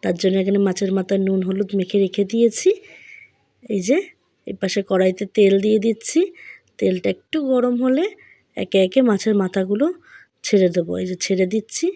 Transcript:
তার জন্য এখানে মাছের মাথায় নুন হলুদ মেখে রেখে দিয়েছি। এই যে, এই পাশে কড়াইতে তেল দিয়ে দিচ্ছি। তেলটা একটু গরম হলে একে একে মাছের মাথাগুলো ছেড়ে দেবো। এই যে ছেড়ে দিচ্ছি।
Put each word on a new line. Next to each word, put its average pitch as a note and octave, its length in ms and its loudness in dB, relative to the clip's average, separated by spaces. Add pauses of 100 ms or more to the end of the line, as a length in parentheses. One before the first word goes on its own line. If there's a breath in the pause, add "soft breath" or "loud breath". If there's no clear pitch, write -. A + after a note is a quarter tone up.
তার F#3 140 -2
জন্য F#3+ 220 0
এখানে G3 200 0
মাছের F#3+ 340 0
মাথায় G3 280 -2
নুন F#3+ 240 0
হলুদ F#3+ 320 -4
মেখে F#3 240 -2
রেখে G3 240 0
দিয়েছি। A3+ 460 2 (1000 loud breath)
এই G3+ 120 -2
যে, C4+ 200 0 (440)
এই G3 80 -10
পাশে G3 280 -4
কড়াইতে F#3 440 0
তেল G3 360 4
দিয়ে G#3+ 180 2
দিচ্ছি। A3+ 520 -2 (460 loud breath)
তেলটা F#3 320 -2
একটু - 320 -6
গরম B3 420 0
হলে C4 220 2 (500 soft breath)
একে G3 220 -2
একে F#3+ 240 2
মাছের A3 340 2
মাথাগুলো G3 500 0 (580 loud breath)
ছেড়ে F#3+ 260 4
দেবো। F3 280 -4
এই F#3 80 -4
যে F#3 100 -6
ছেড়ে F#3 300 -2
দিচ্ছি। G#3+ 500 -4